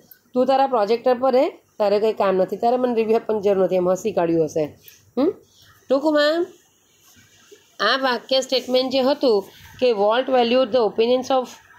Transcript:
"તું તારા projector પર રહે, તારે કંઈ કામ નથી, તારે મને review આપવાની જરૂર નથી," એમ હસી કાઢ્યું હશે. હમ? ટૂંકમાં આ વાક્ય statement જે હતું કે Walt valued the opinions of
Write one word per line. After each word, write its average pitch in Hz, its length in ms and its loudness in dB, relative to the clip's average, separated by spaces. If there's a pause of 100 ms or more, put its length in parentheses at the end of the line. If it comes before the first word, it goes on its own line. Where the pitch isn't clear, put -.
(340)
"તું 254 120 0
તારા 269 220 2
projector 240 520 0
પર 262 140 0
રહે, 277 160 2
તારે 208 500 -2
કંઈ 214 140 0
કામ 196 220 0
નથી, 185 220 -2
તારે 233 200 0
મને 247 180 -2
review 220 200 0
આપવાની 220 260 -2
જરૂર 190 220 2
નથી," 180 120 0
એમ 180 140 0
હસી 185 220 -2
કાઢ્યું 170 340 0
હશે. 151 180 -4 (540)
હમ? 302 160 0 (560)
ટૂંકમાં 302 560 0 (1300)
આ 233 180 0
વાક્ય 262 440 -2
statement 254 500 -2
જે 262 100 0
હતું 254 420 2 (360)
કે 254 100 2
Walt 220 380 0
valued 254 440 2
the 220 200 2
opinions 254 500 0
of 240 60 -12 (320)